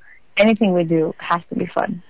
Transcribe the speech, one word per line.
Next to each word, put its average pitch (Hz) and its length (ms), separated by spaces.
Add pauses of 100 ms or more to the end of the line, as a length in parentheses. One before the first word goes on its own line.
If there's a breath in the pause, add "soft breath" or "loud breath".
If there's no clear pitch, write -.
(360 soft breath)
Anything 214 380
we 175 100
do 160 340
has 175 300
to - 60
be - 120
fun. - 440